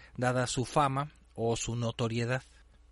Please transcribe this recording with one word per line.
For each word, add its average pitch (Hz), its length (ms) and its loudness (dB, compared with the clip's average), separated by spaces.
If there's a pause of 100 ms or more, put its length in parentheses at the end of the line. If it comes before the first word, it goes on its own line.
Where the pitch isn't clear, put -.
(180)
dada 123 280 2
su 123 200 -2
fama 143 480 2 (180)
o 113 240 0
su 117 200 -4
notoriedad. 117 640 -2 (500)